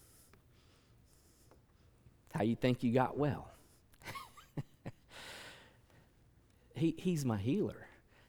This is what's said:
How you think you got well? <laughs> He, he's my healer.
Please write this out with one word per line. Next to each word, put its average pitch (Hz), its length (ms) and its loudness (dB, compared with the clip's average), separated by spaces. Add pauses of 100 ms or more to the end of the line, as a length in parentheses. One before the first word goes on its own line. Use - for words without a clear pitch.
(2250)
How - 100 0
you 113 120 4
think 127 280 2
you 117 100 4
got 127 240 4
well? 139 320 0 (560)
<laughs> - 60 -10 (2750)
He, 160 220 2
he's 170 260 0
my 113 140 2
healer. 131 500 -2 (420)